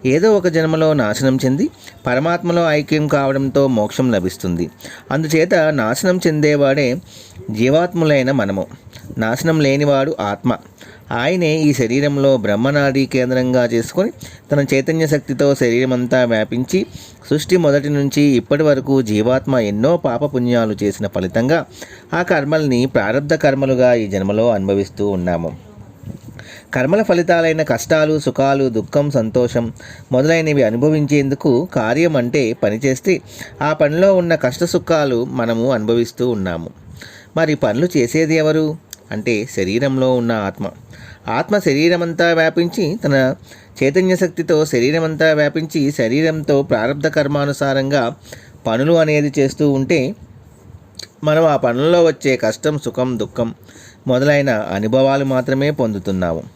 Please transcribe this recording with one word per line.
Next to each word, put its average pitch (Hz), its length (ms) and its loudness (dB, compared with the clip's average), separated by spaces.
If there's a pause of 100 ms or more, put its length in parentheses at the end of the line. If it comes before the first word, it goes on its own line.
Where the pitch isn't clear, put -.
ఏదో 175 300 4
ఒక 180 120 0
జన్మలో 160 440 2
నాశనం 131 520 0
చెంది 143 240 0 (380)
పరమాత్మలో 170 640 0
ఐక్యం 151 380 0
కావడంతో 139 580 0
మోక్షం 120 460 0
లభిస్తుంది. 90 580 -2 (400)
అందుచేత 160 440 0
నాశనం 156 720 0
చెందేవాడే 147 720 2 (540)
జీవాత్ములైన 147 800 2
మనము, 101 360 -2 (520)
నాశనం 123 420 0
లేనివాడు 143 600 0
ఆత్మ. 104 360 -2 (560)
ఆయనే 156 460 0
ఈ 151 140 2
శరీరంలో 139 640 0
బ్రహ్మనాడి 131 680 0
కేంద్రంగా 127 580 0
చేసుకొని 117 460 -2 (420)
తన 143 220 2
చైతన్య 160 320 0
శక్తితో 139 480 0
శరీరమంతా 127 720 0
వ్యాపించి 117 600 -2 (440)
సృష్టి 151 260 0
మొదటి 143 320 2
నుంచి 143 340 0
ఇప్పటి 143 400 2
వరకు 135 400 2
జీవాత్మ 123 540 0
ఎన్నో 113 400 0
పాపపుణ్యాలు 120 840 0
చేసిన 104 240 -2
ఫలితంగా 113 600 -2 (480)
ఆ 170 80 0
కర్మల్ని 147 640 0
ప్రారబ్ధ 127 480 0
కర్మలుగా 135 600 2
ఈ 113 120 0
జన్మలో 101 440 0
అనుభవిస్తూ 98 580 -2
ఉన్నాము. 87 600 -4 (1040)
కర్మల 151 280 2
ఫలితాలైన 170 600 2
కష్టాలు, 156 560 0
సుఖాలు, 139 500 0
దుఃఖం, 135 420 0
సంతోషం 120 640 0 (400)
మొదలైనవి 151 500 2
అనుభవించేందుకు 139 1120 2
కార్యం 139 420 2
అంటే 123 360 0
పని 110 240 -2
చేస్తే 139 440 0 (420)
ఆ 147 100 0
పనిలో 165 440 2
ఉన్న 170 180 0
కష్ట 143 300 -2
సుఖాలు 147 600 0
మనము 117 480 -2
అనుభవిస్తూ 117 560 0
ఉన్నాము. 90 420 -4 (680)
మరి 156 180 2
పనులు 135 420 0
చేసేది 151 380 2
ఎవరు 156 420 0 (340)
అంటే 107 460 -2
శరీరంలో 131 580 0
ఉన్న 120 180 0
ఆత్మ. 101 380 -4 (580)
ఆత్మ 131 300 -2
శరీరమంతా 170 760 0
వ్యాపించి 170 720 0
తన 135 300 2 (480)
చైతన్య 185 340 2
శక్తితో 165 480 0
శరీరమంతా 156 680 0
వ్యాపించి 151 600 -2
శరీరంతో 143 720 0
ప్రారబ్ధ 135 440 -2
కర్మానుసారంగా 143 1080 -2 (520)
పనులు 127 260 0
అనేది 151 460 2
చేస్తూ 143 340 2
ఉంటే 135 420 0 (1080)
మనం 156 220 2
ఆ 147 100 2
పనుల్లో 143 480 2
వచ్చే 139 320 0
కష్టం, 143 420 -2
సుఖం, 127 400 -4
దుఃఖం 113 360 -6 (520)
మొదలైన 139 440 2
అనుభవాలు 110 720 0
మాత్రమే 135 460 -2
పొందుతున్నాము. 95 720 -4 (140)